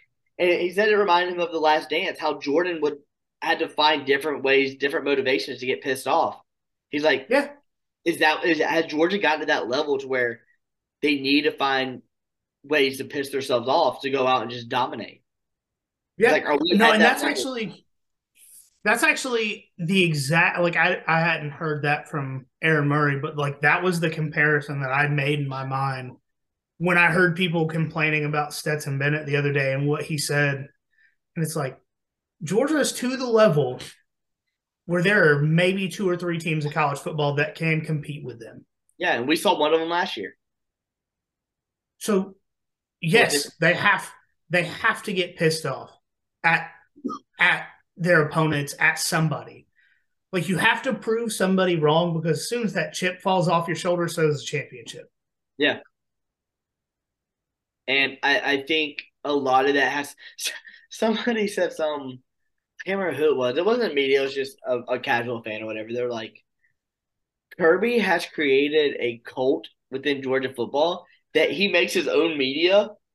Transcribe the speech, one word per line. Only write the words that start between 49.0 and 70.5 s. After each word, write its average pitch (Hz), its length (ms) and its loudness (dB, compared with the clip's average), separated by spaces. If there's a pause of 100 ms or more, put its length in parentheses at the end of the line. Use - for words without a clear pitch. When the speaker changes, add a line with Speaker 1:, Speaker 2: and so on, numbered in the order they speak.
Speaker 2:
Like, 185 180 -4
you 170 80 2
have 220 260 2
to 262 100 -2
prove 226 380 -4
somebody 185 460 2
wrong, 160 420 2
because 156 200 0
as - 100 -8
soon 240 140 -2
as 196 100 -4
that 160 200 -4
chip 185 280 -4
falls 185 260 2
off 175 200 2
your 170 80 -2
shoulder, 175 320 -2
so 160 200 0
does 147 120 0
the - 60 -14
championship. 127 640 -10 (460)
Speaker 1:
Yeah. 135 220 2 (2000)
And 135 360 0
I, 139 160 2
I 139 240 -2
think 156 400 -4 (200)
a 147 100 -4
lot 131 340 2
of 143 80 2
that 135 160 2
has, 143 240 -6 (380)
<laughs> - 360 -20
somebody 220 580 -2
said 175 260 -2
something, 139 460 -6 (640)
I - 80 -8
can't 196 100 -2
remember 160 180 -2
who 151 140 4
it 127 60 2
was. 123 200 0
It 175 80 0
wasn't 220 300 0
media, 139 260 4
it - 20 0
was 135 100 -4
just 135 240 -6 (100)
a, 123 100 0
a 120 220 -4
casual 120 440 -2
fan 107 200 -8
or - 40 -8
whatever. 110 260 -8
They're 123 160 -4
like, 113 260 -8 (1200)
"Kirby 185 420 2
has 180 260 0
created 147 720 2
a 120 240 -4
cult 127 440 -2 (240)
within 135 300 -4
Georgia 131 320 -2